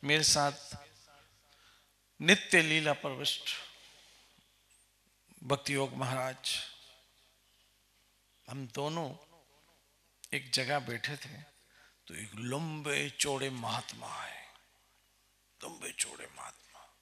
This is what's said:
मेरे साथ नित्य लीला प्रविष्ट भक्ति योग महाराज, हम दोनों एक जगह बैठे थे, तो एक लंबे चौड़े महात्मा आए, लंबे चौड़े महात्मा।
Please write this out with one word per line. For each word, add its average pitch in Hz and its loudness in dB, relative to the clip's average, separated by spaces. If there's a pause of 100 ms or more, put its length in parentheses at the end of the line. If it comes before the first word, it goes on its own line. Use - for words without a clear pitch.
मेरे 151 4
साथ 143 4 (1500)
नित्य 175 8
लीला 156 4
प्रविष्ट 143 -2 (2000)
भक्ति 139 0
योग 135 0
महाराज, 131 -2 (1900)
हम 135 -8
दोनों 147 -4 (1200)
एक 135 -4
जगह 135 2
बैठे 123 -4
थे, 147 -14 (640)
तो - -14
एक 107 -10
लंबे 143 -2
चौड़े 135 0
महात्मा 117 -6
आए, - -10 (1160)
लंबे - -12
चौड़े - -6
महात्मा। - -18